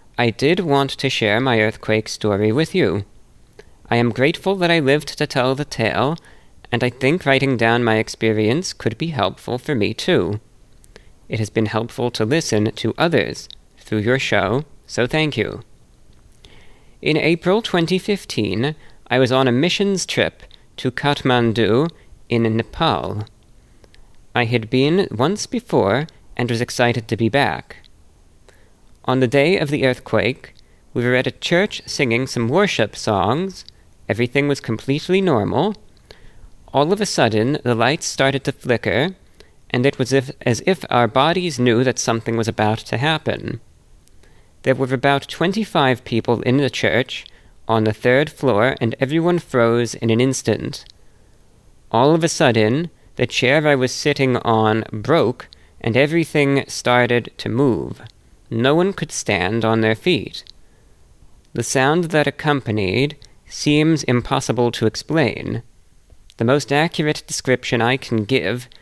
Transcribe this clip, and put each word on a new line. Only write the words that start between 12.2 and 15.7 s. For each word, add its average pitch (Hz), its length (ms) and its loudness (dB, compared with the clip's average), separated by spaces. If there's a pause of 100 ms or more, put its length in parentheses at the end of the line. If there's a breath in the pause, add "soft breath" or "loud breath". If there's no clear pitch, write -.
listen 113 460 0
to - 260 -4
others 139 500 -2 (300)
through 110 220 -4
your 120 180 2
show, 110 460 0 (220)
so 117 200 -2
thank 156 320 -2
you. - 240 -4 (1400 soft breath)